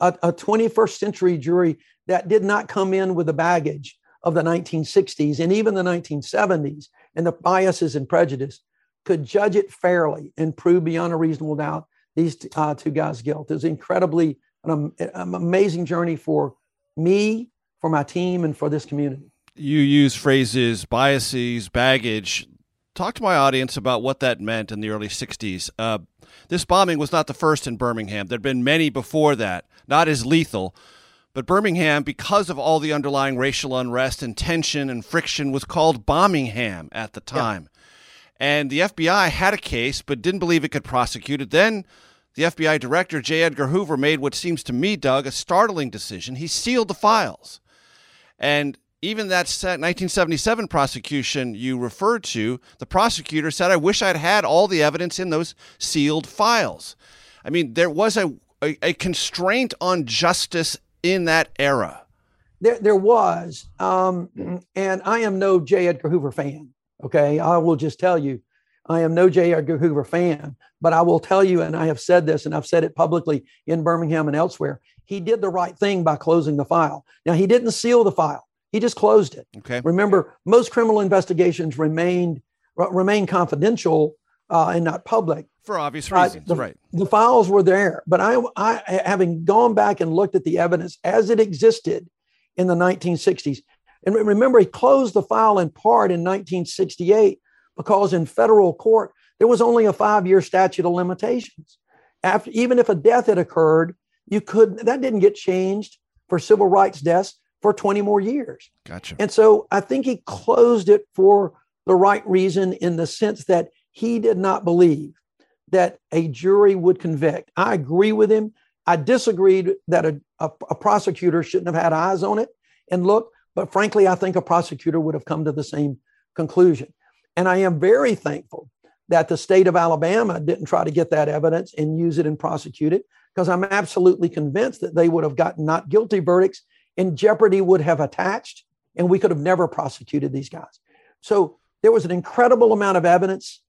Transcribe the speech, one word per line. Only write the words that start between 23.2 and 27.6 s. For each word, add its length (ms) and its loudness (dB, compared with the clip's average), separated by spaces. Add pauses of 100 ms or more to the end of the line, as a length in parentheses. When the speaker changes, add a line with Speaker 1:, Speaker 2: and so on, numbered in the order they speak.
Speaker 2:
my 140 2
audience 400 0
about 260 -2
what 160 -4
that 220 -2
meant 320 -6
in 80 -10
the 80 -8
early 200 -8
sixties. 720 -10
Uh, 200 -4 (500)
this 160 -4
bombing 340 2
was 140 -6
not 160 0
the 60 -10
first 340 -2